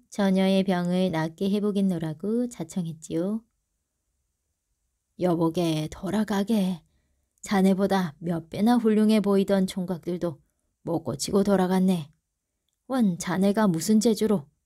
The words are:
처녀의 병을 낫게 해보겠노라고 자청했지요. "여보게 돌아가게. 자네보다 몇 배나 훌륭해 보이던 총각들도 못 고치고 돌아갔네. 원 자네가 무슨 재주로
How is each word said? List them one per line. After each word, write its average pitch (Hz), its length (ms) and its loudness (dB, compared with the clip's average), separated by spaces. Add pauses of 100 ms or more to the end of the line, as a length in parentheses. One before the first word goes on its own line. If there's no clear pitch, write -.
처녀의 190 540 2
병을 180 480 0
낫게 165 400 -4
해보겠노라고 196 960 -2
자청했지요. 170 920 -6 (1800)
"여보게 165 720 -2
돌아가게. 196 880 -2 (600)
자네보다 190 760 0
몇 165 320 -6
배나 233 280 2
훌륭해 220 420 4
보이던 196 480 2
총각들도 175 760 -6 (400)
못 160 220 -4
고치고 - 400 0
돌아갔네. 185 680 2 (760)
원 233 320 0
자네가 196 480 2
무슨 180 320 2
재주로 214 480 0 (180)